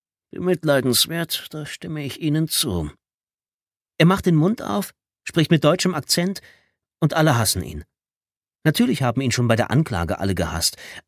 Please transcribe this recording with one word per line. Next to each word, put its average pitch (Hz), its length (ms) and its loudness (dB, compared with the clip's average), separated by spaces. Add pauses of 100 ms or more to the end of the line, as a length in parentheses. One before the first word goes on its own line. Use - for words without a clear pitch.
(300)
bemitleidenswert, 156 1200 0
da 156 140 -10
stimme 156 400 -10
ich - 160 -10
Ihnen 156 280 0
zu. 87 420 -2 (1080)
Er 160 80 6
macht 190 200 2
den 175 80 4
Mund 170 280 2
auf, 202 280 -4 (320)
spricht - 280 0
mit 165 140 4
deutschem 175 300 2
Akzent 175 460 -2 (580)
und 156 160 2
alle 156 240 4
hassen 101 240 0
ihn. 76 220 -10 (800)
Natürlich 160 380 2
haben 120 180 0
ihn 131 120 0
schon 120 160 2
bei 113 80 4
der 113 140 0
Anklage 101 480 0
alle 98 160 -2
gehasst, 82 420 -2 (320)